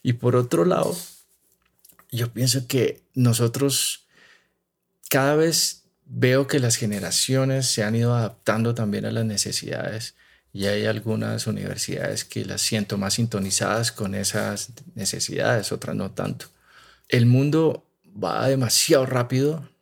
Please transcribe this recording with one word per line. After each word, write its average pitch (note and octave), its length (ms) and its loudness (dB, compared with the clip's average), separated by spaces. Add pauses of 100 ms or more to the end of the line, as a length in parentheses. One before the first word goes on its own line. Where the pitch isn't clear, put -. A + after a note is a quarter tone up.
Y B2+ 120 0
por A#2+ 240 2
otro B2 280 2
lado, F3 320 2 (1160)
yo A#2+ 200 -4
pienso B2+ 360 0
que A#2+ 340 2 (120)
nosotros B2 920 2 (1040)
cada C#3 240 4
vez D#3+ 480 0 (240)
veo B2+ 400 2
que C#3+ 140 2
las A#2+ 160 2
generaciones B2+ 880 -2
se - 160 0
han G#2+ 140 0
ido A#2+ 180 2
adaptando A2+ 600 0
también G#2 300 -2
a A2 40 -4
las A2+ 140 -2
necesidades - 920 -6 (380)
y G2 140 -4
hay G#2 200 0
algunas A2 600 -4
universidades G2+ 760 -6
que A2 200 -8
las G2 180 -6
siento G#2+ 340 -2
más G2 180 -2
sintonizadas G#2 760 0
con G2 240 -6
esas G#2 560 -4 (240)
necesidades, - 800 -2
otras - 240 -6
no F#2+ 160 -6
tanto. G#2 340 -6 (640)
El A#2+ 180 4
mundo D3 580 4 (220)
va G#2+ 420 -2
demasiado C3+ 560 4
rápido C3 640 0 (140)